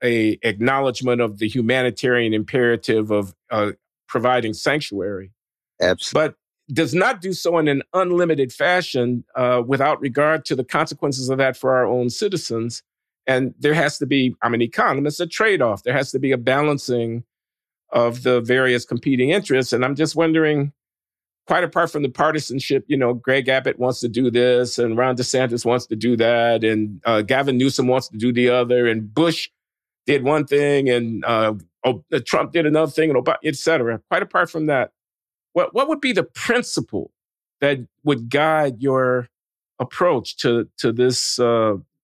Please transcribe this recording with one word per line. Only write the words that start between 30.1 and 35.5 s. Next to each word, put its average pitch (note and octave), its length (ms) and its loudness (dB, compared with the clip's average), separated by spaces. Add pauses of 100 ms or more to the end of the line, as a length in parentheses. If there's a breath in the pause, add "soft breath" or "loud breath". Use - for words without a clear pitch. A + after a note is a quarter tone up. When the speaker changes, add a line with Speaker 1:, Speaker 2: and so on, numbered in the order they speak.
Speaker 1:
one D3 220 2
thing C#3+ 440 2
and, A#2 360 -2
uh, A2 300 2 (280)
Ob-, E3+ 200 -2 (100)
uh, C#3+ 100 0
Trump C#3+ 280 -2
did D#3 160 2
another D#3 240 2
thing, D#3 180 2
and C3+ 80 2
Ob-, - 260 0
et D3 120 -2
cetera. A#2+ 440 0 (100)
Quite F3+ 120 0
apart F#3+ 300 -2
from D#3 160 -4
that, C3+ 240 0 (640)